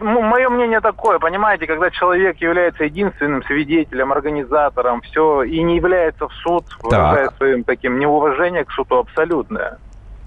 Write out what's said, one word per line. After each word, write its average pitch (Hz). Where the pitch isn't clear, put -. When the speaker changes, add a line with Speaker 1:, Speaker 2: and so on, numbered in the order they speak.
Speaker 1:
м-, 220
мое 247
мнение 233
такое, 214
понимаете, 180
когда 160
человек 180
является 170
единственным 147
свидетелем, 143
организатором, 139
все, 156
и 160
не 170
является 160
в -
суд, 170
Speaker 2:
Так. -
Speaker 1:
выражая 135
своим 131
таким 127
неуважение 147
к -
суду 127
абсолютное, 123